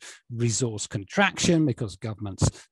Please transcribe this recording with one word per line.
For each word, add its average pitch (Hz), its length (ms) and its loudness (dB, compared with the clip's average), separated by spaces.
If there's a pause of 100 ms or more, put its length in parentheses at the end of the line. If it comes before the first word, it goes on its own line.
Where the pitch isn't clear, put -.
(320)
resource 117 540 -2
contraction 170 800 2
because 113 300 -2
governments - 760 -4